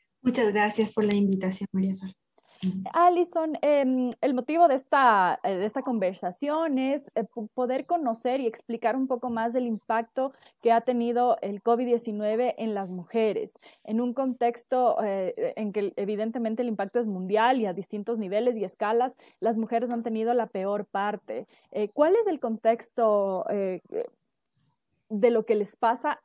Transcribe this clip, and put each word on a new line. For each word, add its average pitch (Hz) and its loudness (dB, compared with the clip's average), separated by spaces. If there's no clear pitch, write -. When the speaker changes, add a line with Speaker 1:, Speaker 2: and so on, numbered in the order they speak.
Speaker 1:
Muchas 247 2
gracias 208 2
por 214 0
la 208 4
invitación, 196 0
María 190 0
Sol. 190 -12
Speaker 2:
Alison, 339 2
em, 262 2
el 277 2
motivo 302 4
de 269 4
esta, 233 4
eh, 190 -2
de 190 0
esta 220 -4
conversación 254 -2
es, 269 -2
eh, 220 -2
po-, 214 -10
poder 254 -2
conocer 254 -2
y 254 -2
explicar 233 -4
un 262 -2
poco 254 -4
más 233 -2
del 254 -2
impacto 233 -2
que 233 4
ha 226 6
tenido 240 2
el 202 -6
covid 233 2
diecinueve 233 0
en 220 -4
las 196 -4
mujeres, 185 -2
en 214 -2
un 247 -2
contexto, 247 0
eh, 196 -2
en 214 -4
que 202 -2
evidentemente 220 -4
el 240 -2
impacto 202 -2
es 226 -2
mundial 214 2
y 220 0
a 185 -2
distintos 208 -6
niveles 220 -2
y 202 -4
escalas, 233 -2
las 220 0
mujeres 233 -2
han 233 -4
tenido 226 0
la 233 0
peor 202 -4
parte. 196 -6
Eh, 208 -2
¿cuál 320 4
es 453 2
el 349 -2
contexto, 220 0
eh, 196 -2
de 220 4
lo 226 2
que 233 0
les 208 -2
pasa? 254 -2